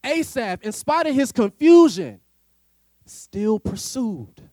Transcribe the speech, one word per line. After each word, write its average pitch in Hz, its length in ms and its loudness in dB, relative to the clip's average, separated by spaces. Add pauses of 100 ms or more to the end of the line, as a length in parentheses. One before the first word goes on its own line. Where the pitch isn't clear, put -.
Asaph, 254 580 -6
in 214 100 -8
spite 311 340 -2
of 285 80 -2
his 269 180 0
confusion, 208 880 4 (840)
still 208 520 -6
pursued. - 960 -10